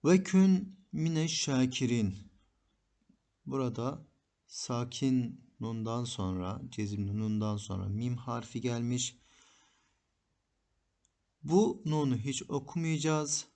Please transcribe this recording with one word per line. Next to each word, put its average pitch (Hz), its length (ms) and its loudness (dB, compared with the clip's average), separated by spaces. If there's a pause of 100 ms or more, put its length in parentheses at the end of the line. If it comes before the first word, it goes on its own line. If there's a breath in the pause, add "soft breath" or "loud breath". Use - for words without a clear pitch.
Ve 185 180 6
kün 190 560 4 (120)
mine 160 360 0
şakirin. 127 880 2 (1300)
Burada 127 640 -4 (400)
sakin 123 1000 -2 (140)
nundan 113 440 -4
sonra, 95 680 -4
cezimli 101 480 -4
nundan 107 400 0
sonra 98 320 -6
mim 117 280 -2
harfi 117 440 -6
gelmiş. 120 560 -2 (2250 soft breath)
Bu 180 420 4
nunu 147 320 2
hiç 131 320 -6
okumayacağız. 151 1080 0